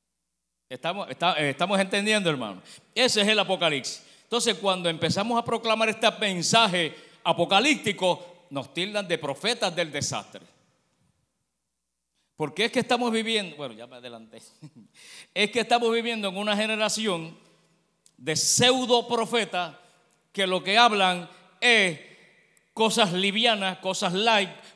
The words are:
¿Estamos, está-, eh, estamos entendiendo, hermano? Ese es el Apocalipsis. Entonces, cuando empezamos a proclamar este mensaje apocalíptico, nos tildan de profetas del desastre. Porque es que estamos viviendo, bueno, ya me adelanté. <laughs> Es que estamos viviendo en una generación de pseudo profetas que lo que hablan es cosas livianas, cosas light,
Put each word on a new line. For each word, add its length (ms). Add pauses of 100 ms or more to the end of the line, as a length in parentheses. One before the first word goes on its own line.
(680)
¿Estamos, 400
está-, 300
eh, 100
estamos 300
entendiendo, 500
hermano? 320 (320)
Ese 280
es 60
el 120
Apocalipsis. 640 (200)
Entonces, 320
cuando 320
empezamos 500
a 80
proclamar 440
este 200 (100)
mensaje 760 (280)
apocalíptico, 1300
nos 220
tildan 340
de 100
profetas 580
del 160
desastre. 500 (1900)
Porque 300
es 60
que 80
estamos 320
viviendo, 440
bueno, 180
ya 140
me 100
adelanté. 440 (200)
<laughs> 720
Es 180
que 80
estamos 320
viviendo 380
en 80
una 180
generación 840 (760)
de 220
pseudo 680
profetas 680 (560)
que 160
lo 160
que 140
hablan 520 (300)
es 400 (760)
cosas 380
livianas, 680
cosas 340
light, 360 (260)